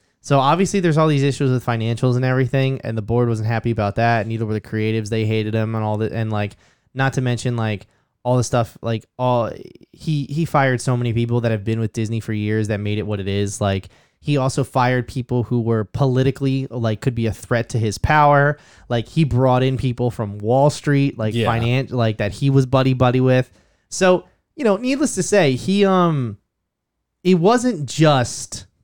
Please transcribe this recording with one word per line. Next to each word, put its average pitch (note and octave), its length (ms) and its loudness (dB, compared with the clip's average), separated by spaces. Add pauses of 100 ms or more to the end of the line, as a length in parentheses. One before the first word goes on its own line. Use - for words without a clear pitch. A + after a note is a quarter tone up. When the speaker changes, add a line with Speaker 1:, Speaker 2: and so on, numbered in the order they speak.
(220)
Speaker 1:
So C#3 180 2
obviously E3+ 400 2
there's E3 180 2
all D#3+ 100 4
these C#3+ 160 2
issues C3+ 280 0
with B2+ 140 0
financials A#2 500 0
and B2+ 100 0
everything, C3 580 0
and A2+ 140 -6
the A2 60 -4
board A#2+ 260 0
wasn't G#2+ 180 -2
happy A#2 240 -2
about G2+ 240 -2
that. A2+ 300 2
Neither A2+ 200 -6
were G#2+ 80 -2
the G#2+ 80 -4
creatives. A2 480 -2
They A2 160 -2
hated G#2+ 280 0
him A2 220 -2
and A2 80 -4
all G#2+ 140 -2
that. A2 160 -4
And, A2 180 -4
like, G#2 240 -4 (400)
not C3+ 180 -2
to C3+ 80 -2
mention, A#2+ 360 -2
like, A2 280 -4 (380)
all B2 140 0
the B2 60 2
stuff, A#2+ 380 -2
like, A2+ 240 -4 (140)
all, B2 320 0 (400)
he, D3 340 -4
he D#3 200 -2
fired C3+ 360 0
so B2+ 160 0
many A#2+ 160 -2
people A#2 280 0
that A2+ 100 0
have G#2 120 -2
been A2+ 160 -2
with A2 140 -4
Disney A2+ 260 -4
for A2 140 -6
years G#2+ 360 -2
that G#2 100 -2
made G#2 180 -4
it G2 80 -4
what G#2 140 -4
it F#2+ 80 -8
is. G2+ 340 -2
Like, G2 280 -2 (300)
he D3 180 -2
also C3+ 260 0
fired B2 440 0
people B2 360 -4
who A#2+ 180 -2
were A2+ 220 0
politically, C3+ 880 0
like, A2+ 300 -4
could B2 120 -2
be A2+ 140 -2
a G#2+ 40 0
threat - 380 -4
to - 80 -4
his A2 220 -2
power. D3 580 4 (320)
Like, A#2 180 -2
he D#3 180 0
brought B2+ 360 2
in C3 160 0
people A#2+ 320 -2
from G#2 300 -6
Wall C3 320 2
Street, C#3 480 0
like, A2 160 -2
Speaker 2:
Yeah. A#2 100 0 (100)
Speaker 1:
finan-, A#2+ 360 -2
like, A2+ 260 0
that G#2 140 -2
he C#3 180 -2
was C3+ 160 4
buddy C3 300 2
buddy B2+ 260 2
with. B2+ 300 2 (380)
So, F#3 360 2 (300)
you D4 80 -6
know, G3+ 140 2
needless C4 380 -2
to F#3 60 -2
say, E3+ 320 2
he, G3 320 0
um, D#3+ 540 2 (840)
it F#3 120 4
wasn't G#3 520 2
just, - 800 0 (180)